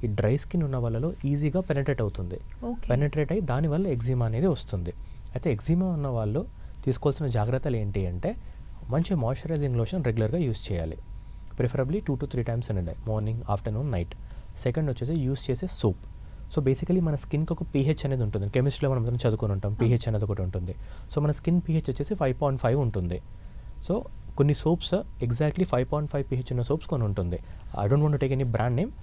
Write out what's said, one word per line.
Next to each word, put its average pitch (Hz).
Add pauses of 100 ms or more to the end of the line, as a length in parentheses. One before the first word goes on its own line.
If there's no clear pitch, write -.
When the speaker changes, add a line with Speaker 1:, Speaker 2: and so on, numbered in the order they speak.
Speaker 1:
ఈ 123 (100)
డ్రై 110
స్కిన్ 170
ఉన్న 131
వాళ్ళలో 117 (120)
ఈజీగా 143
పెనెట్రేట్ 139
అవుతుంది. 92 (320)
Speaker 2:
ఓకే. 240
Speaker 1:
పెనెట్రేట్ 147
అయ్యి 196
దానివల్ల 156
ఎగ్జిమా 120
అనేది 117
వస్తుంది. 95 (440)
అయితే 127
ఎగ్జిమా 170
ఉన్న 143 (100)
వాళ్ళు 110 (440)
తీసుకోవాల్సిన 139 (100)
జాగ్రత్తలు 120
ఏంటి 98
అంటే, 90 (600)
మంచి 170
మాయిశ్చరైజింగ్ 135
లోషన్ 170
రెగ్యులర్గా 113
యూజ్ 110 (100)
చేయాలి. 80 (600)
Preferably 131
two 135
to 143
three 120
times 117
in 101
a 87
day, 87 (120)
morning, 107 (180)
afternoon, 113
night. 85 (520)
సెకండ్ 143
వచ్చేసి 123 (140)
యూజ్ 131
చేసే 127 (140)
సోప్. 98 (520)
So - (100)
basically 175
మన 147 (100)
స్కిన్కి 156
ఒక - (120)
పీహెచ్ 139
అనేది 131
ఉంటుంది. 101
కెమిస్ట్రీలో 131
మనం 123
అందరం 120
చదువుకొని 107
ఉంటాం, 101
Speaker 2:
ఆ. 104
Speaker 1:
పీహెచ్ 117
అనేది 107
ఒకటి 95
ఉంటుంది. 90 (380)
So 151
మన 151 (100)
స్కిన్ 175
పీహెచ్ 160
వచ్చేసి 147
ఫైవ్ 131
పాయింట్ 139
ఫైవ్ 123
ఉంటుంది. 90 (680)
So 170 (460)
కొన్ని 147
సోప్స్ 165 (320)
exactly 151
ఫైవ్ 127
పాయింట్ 147
ఫైవ్ 139
పీహెచ్ 127
ఉన్న 120
సోప్స్ 156
కొన్ని 123
ఉంటుంది. 92 (440)
I 104
don't 143
want 151
to 135
take 135
any 131
brand 117
name 226 (120)